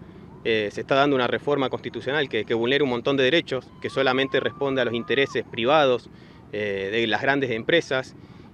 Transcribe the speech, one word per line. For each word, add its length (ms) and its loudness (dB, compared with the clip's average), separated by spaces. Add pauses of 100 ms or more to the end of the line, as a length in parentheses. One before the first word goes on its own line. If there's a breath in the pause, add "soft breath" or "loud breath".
(460 loud breath)
Eh, 260 0
se 120 -8
está 140 0
dando 200 4
una 100 2
reforma 440 0
constitucional 580 -4
que, 160 -2
que 80 -4
vulnera 320 2
un 60 0
montón 260 0
de 80 4
derechos, 460 0 (100)
que 80 -6
solamente 500 0
responde 440 -2
a 20 2
los 80 -2
intereses 580 0
privados, 600 2 (420 loud breath)
eh, 400 -4
de 140 0
las 160 -2
grandes 300 0
empresas 600 0 (400 loud breath)